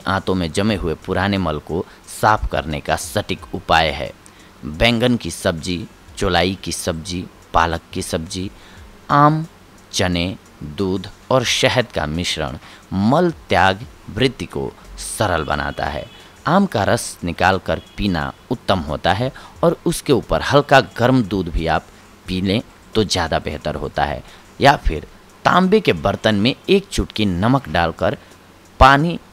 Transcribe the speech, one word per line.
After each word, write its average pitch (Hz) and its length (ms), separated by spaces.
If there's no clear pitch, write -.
आंतों 95 280
में 85 160
जमे 101 240
हुए 82 180
पुराने 95 320
मल 80 220
को 82 260
साफ 107 400
करने 73 280
का 78 160
सटीक - 480
उपाय 82 340
है। 69 220
बैंगन 117 540
की 85 140
सब्जी, 85 540
चौलाई 92 460
की 85 80
सब्जी, 87 520
पालक 82 280
की 92 80
सब्जी, 92 480
आम, 151 360
चने, 90 440
दूध 92 440
और 127 140
शहद - 460
का 80 160
मिश्रण 76 500
मल 139 380
त्याग 95 360
वृत्ति 113 380
को 67 240
सरल 90 440
बनाता 73 420
है। 73 200
आम 190 180
का 104 180
रस 98 400
निकालकर 90 580
पीना 85 340
उत्तम 104 300
होता 76 320
है 123 180
और 135 220
उसके 156 280
ऊपर 85 300
हल्का 139 360
गर्म 123 240
दूध 92 260
भी 82 180
आप 80 180
पी 92 140
लें 98 200
तो 107 100
ज़्यादा 82 360
बेहतर 73 360
होता 71 300
है। 65 180
या 139 180
फिर - 280
तांबे 185 340
के 127 160
बर्तन 101 400
में 104 180
एक 190 180
चुटकी 107 380
नमक 107 440
डालकर 85 480
पानी 143 380